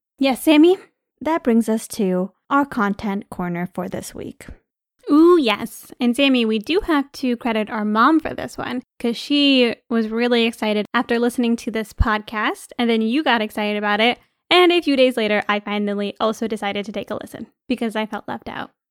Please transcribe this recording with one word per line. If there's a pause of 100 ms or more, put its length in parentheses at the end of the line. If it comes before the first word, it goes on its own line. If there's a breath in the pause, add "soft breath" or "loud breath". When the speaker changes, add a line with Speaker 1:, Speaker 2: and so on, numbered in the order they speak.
(200)
Speaker 1:
Yes,
Sammy? (440)
Speaker 2:
That
brings
us
to (180)
our
content
corner
for
this
week. (680)
Speaker 1:
Ooh,
yes.
And
Sammy,
we
do
have
to
credit
our
mom
for
this
one, (180)
'cause
she (140)
was
really
excited
after
listening
to
this
podcast,
and
then
you
got
excited
about
it. (300)
And
a
few
days
later,
I
finally
also
decided
to
take
a
listen (200)
because
I
felt
left
out, (200)